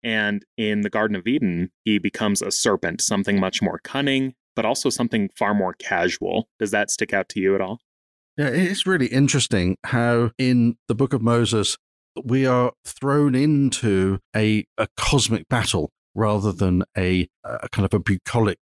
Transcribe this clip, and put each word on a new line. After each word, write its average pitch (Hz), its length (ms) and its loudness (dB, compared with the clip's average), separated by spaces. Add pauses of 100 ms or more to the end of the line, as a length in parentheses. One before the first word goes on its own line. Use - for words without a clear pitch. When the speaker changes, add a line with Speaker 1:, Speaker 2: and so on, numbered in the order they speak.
Speaker 1:
and 107 440 -2 (100)
in 104 240 -2
the 104 80 -2
Garden 107 260 0
of 92 120 -6
Eden, 95 440 0 (140)
he 107 140 2
becomes 104 420 -2
a 98 100 -6
serpent, 95 520 -2
something 101 360 0
much 95 220 -2
more - 240 -4
cunning, 135 480 -2 (240)
but 117 80 -2
also 117 240 0
something 117 480 -2
far 104 160 0
more 92 220 0
casual. 92 760 -2 (100)
Does 104 120 -4
that 104 200 0
stick - 220 -4
out 98 180 -2
to 101 100 -6
you 95 140 2
at 98 60 0
all? 95 200 -6 (580)
Speaker 2:
Yeah, 147 100 0
it's 180 380 0
really 170 220 2
interesting 117 760 2
how 120 540 2
in 123 400 2 (100)
the 117 60 2
Book 127 180 0
of 127 80 0
Moses, 113 560 2 (500)
we 131 180 2
are 123 280 2 (120)
thrown 139 500 0
into 123 840 2 (180)
a, 107 300 2 (100)
a 110 100 -2 (120)
cosmic 110 500 0
battle 90 420 -2 (240)
rather 104 380 0
than 90 320 2 (100)
a, 92 320 0 (160)
a - 280 -10
kind 98 160 0
of - 80 -2
a 104 40 4
bucolic 101 680 0